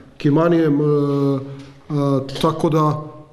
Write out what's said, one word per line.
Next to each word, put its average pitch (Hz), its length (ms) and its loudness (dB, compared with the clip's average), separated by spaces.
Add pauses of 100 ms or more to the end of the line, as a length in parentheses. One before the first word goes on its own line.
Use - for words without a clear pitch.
(160)
Kimanijem, 156 640 2
e, 151 40 2
e, 139 1600 -2
tako 160 280 0
da 151 320 0 (300)